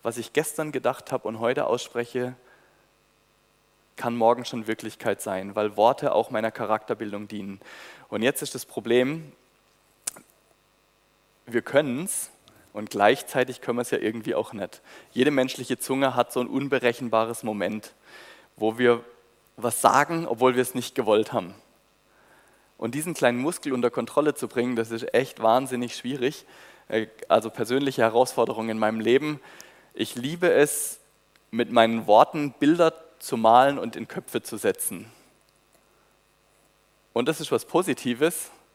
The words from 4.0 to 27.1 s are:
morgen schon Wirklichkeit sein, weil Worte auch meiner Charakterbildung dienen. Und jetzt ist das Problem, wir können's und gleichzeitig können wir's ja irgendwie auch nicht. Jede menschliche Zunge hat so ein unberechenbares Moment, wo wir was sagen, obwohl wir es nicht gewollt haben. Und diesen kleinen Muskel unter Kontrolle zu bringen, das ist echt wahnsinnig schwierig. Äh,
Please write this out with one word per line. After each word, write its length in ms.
morgen 300
schon 220
Wirklichkeit 540
sein, 340
weil 200
Worte 380
auch 160
meiner 220
Charakterbildung 760
dienen. 320
Und 120
jetzt 220
ist 100
das 120
Problem, 680
wir 160
können's 680
und 180
gleichzeitig 720
können 180
wir's 100
ja 80
irgendwie 380
auch 180
nicht. 280
Jede 180
menschliche 480
Zunge 340
hat 180
so 100
ein 60
unberechenbares 960
Moment, 520
wo 220
wir 260
was 240
sagen, 460
obwohl 280
wir 60
es 140
nicht 200
gewollt 380
haben. 200
Und 160
diesen 220
kleinen 240
Muskel 340
unter 160
Kontrolle 460
zu 120
bringen, 280
das 160
ist 220
echt 280
wahnsinnig 540
schwierig. 500
Äh, 200